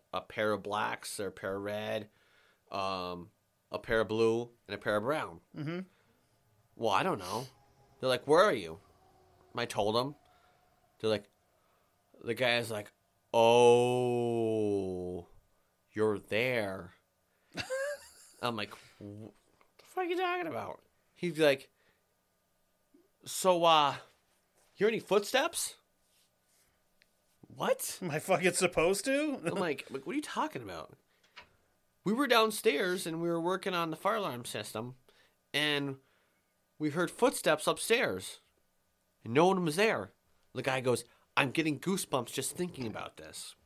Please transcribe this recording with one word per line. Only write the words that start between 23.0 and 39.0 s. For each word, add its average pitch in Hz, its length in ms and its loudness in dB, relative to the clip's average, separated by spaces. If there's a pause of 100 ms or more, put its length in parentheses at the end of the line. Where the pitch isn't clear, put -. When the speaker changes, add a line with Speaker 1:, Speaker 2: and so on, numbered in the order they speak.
Speaker 1:
"So, 180 400 2
uh, 151 320 6 (800)
hear 202 140 2
any 220 120 0
footsteps?" - 760 0 (1700)
What? 156 520 -2
Speaker 2:
Am 180 120 -4
I 151 80 -2
fucking 180 320 2
supposed 180 540 2
to? 277 360 0
<laughs> 156 40 -4
Speaker 1:
I'm 170 100 -2
like, 170 340 -4
like, 139 160 -10
"What 185 60 -8
are 269 40 -4
you 302 60 -2
talking 247 400 -6
about?" - 340 -12 (1080)
We 190 100 0
were 277 120 0
downstairs 220 800 2
and 165 140 -4
we 170 80 -2
were 170 120 0
working 185 340 -2
on 170 160 -2
the 156 60 -6
fire 208 200 -2
alarm 139 300 -4
system, 117 480 -8 (580)
and 143 440 -2 (840)
we 151 120 -2
heard 160 200 -2
footsteps 208 560 2
upstairs, 160 720 -2 (840)